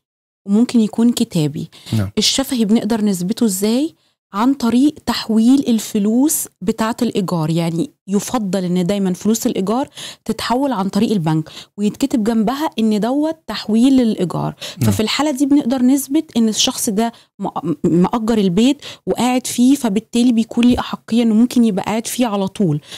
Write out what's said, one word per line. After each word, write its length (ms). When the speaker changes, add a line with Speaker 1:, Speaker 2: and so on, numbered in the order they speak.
Speaker 1:
وممكن 340
يكون 320
كتابي. 560
Speaker 2:
نعم. 260
Speaker 1:
الشفهي 460
بنقدر 400
نثبته 420
إزاي؟ 480
عن 220
طريق 400
تحويل 640
الفلوس 800
بتاعة 420
الإيجار، 480
يعني 400
يفضل 560
إن 220
دايما 260
فلوس 340
الإيجار 420
تتحول 480
عن 160
طريق 220
البنك 380
ويتكتب 480
جنبها 540
إن 220
دوت 360
تحويل 540
الإيجار. 540
Speaker 2:
نعم. 120
Speaker 1:
ففي 100
الحالة 300
دي 160
بنقدر 360
نثبت 540
إن 120
الشخص 420
ده 220
مأ-، 320
مأجر 540
البيت 440
وقاعد 400
فيه، 280
فبالتالي 580
بيكون 320
ليه 160
أحقية 420
إنه 120
ممكن 300
يبقى 200
قاعد 220
فيه 200
على 220
طول، 320